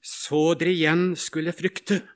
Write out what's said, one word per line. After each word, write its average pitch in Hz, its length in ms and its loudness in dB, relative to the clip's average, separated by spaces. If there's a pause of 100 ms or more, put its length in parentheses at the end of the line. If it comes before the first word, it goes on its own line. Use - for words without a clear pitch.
så 151 500 0
dere 170 220 0
igjen 165 380 4
skulle 160 420 -6
frykte. - 460 -2 (140)